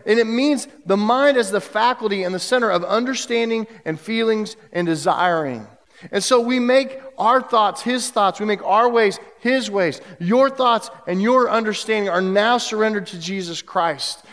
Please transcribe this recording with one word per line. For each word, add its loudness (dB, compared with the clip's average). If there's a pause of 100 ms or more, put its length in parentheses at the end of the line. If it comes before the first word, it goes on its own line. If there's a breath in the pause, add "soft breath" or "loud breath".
And 2
it 0
means 0 (180)
the 2
mind 2
as 0
the -2
faculty -2
and -4
the -4
center 0
of 0
understanding -2 (200 loud breath)
and -6
feelings -2 (160 loud breath)
and -2
desiring. 0 (440 loud breath)
And -2
so 4
we 0
make 0 (180)
our 2
thoughts 0
his -4
thoughts. 0
We -4
make -2
our 4
ways 2 (200 loud breath)
his 0
ways. -2 (180 loud breath)
Your 4
thoughts 0 (180 loud breath)
and -2
your 4
understanding -2
are 0
now 2
surrendered -2
to -14
Jesus -8
Christ. -4